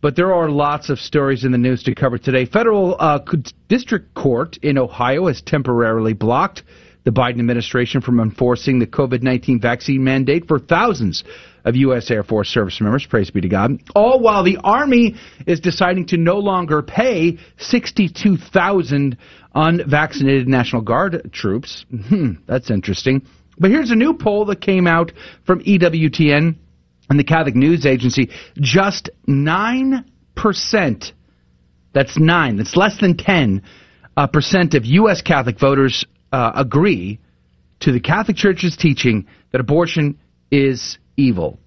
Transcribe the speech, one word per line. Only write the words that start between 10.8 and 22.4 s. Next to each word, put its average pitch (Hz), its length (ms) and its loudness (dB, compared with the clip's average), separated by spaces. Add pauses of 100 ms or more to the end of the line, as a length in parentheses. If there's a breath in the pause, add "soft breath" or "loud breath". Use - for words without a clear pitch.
of 117 120 0
U 131 180 2
S 117 160 -6
Air 104 140 0
Force 107 240 -2
service 101 320 -2
members. 107 260 -2
Praise 104 240 -2
be 98 100 -4
to 90 80 -2
God. 104 320 0 (140)
All 240 260 4
while 208 220 2
the 185 200 2
Army 240 520 2 (320 loud breath)
is 170 140 -2
deciding 180 460 -2
to 175 100 -2
no 170 220 2
longer 180 440 -2
pay 175 560 0 (200 loud breath)
sixty-two 208 800 0
thousand 143 800 -2 (360 soft breath)
unvaccinated 147 920 0
National 127 340 0
Guard 143 500 -2
troops. - 580 -6
Hmm, 123 420 -2 (140)